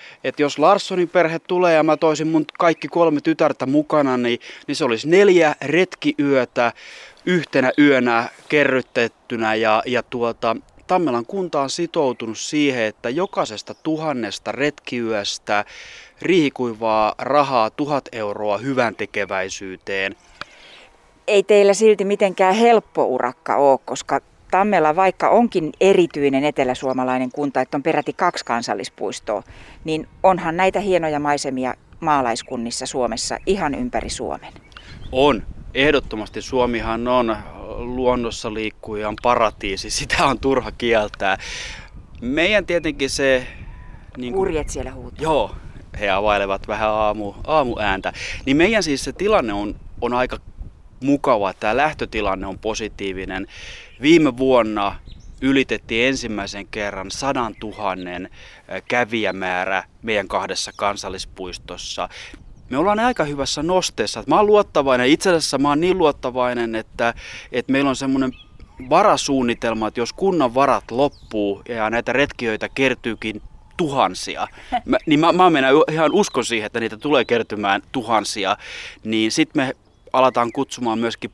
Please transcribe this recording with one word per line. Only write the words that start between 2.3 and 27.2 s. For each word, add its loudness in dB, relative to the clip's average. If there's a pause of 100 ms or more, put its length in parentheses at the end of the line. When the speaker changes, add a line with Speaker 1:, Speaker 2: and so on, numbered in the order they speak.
Speaker 1:
kaikki 2
kolme 2
tytärtä 0
mukana, 2
niin, 0 (260)
niin -6
se -2
olisi 0
neljä 6
retkiyötä 0 (520)
yhtenä 2
yönä 4 (200)
kerrytettynä 0
ja, 2
ja 0
tuota, -2 (300)
Tammelan 0
kunta -4
on -2
sitoutunut -4
siihen, 0
että -4
jokaisesta -6
tuhannesta -6
retkiyöstä -4 (580)
Riihikuivaa 0
rahaa 2
tuhat -4
euroa -2
hyvän -2
tekeväisyyteen. -6 (1080)
Speaker 2:
Ei 4
teillä 6
silti 4
mitenkään 2
helppo 4
urakka -2
ole, 6
koska -4 (300)
Tammela, 4
vaikka 2
onkin 2
erityinen 4
eteläsuomalainen 0